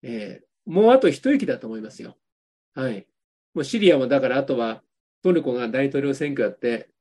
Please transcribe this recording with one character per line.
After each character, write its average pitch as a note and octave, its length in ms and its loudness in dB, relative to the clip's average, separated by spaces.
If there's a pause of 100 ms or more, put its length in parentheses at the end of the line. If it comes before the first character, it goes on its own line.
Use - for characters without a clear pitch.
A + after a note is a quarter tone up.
え A2 400 -12
ー、 - 280 -20
も G3 180 6
う - 20 8
あ C4 80 8
と G3+ 120 4
一 B3+ 220 -2
息 A#3+ 140 0
だ B2 120 -4
と A2+ 100 -14
思 A2 100 -10
い - 20 -12
ま A2 120 -14
す - 100 -20
よ。 - 140 -18 (580)
は C3 160 -6
い。 G2+ 160 -12 (480)
も D#3+ 60 -4
う C#3 40 -2
シ A3+ 140 -4
リ G3 140 6
ア C#3+ 60 4
も B2+ 100 0
だ C3+ 120 2
か B2+ 80 0
ら、 B2 80 0
あ C#3 60 0
と C3 160 -2
は A2+ 240 -4 (400)
ト F3+ 100 2
ル E3+ 100 2
コ B2+ 100 -4
が B2 160 -4
大 C3+ 220 -2
統 C#3 120 -2
領 C#3 100 -2
選 C#3+ 200 -4
挙 C#3 100 -2
や G2+ 80 0
っ - 80 -18
て A#2 320 -4 (100)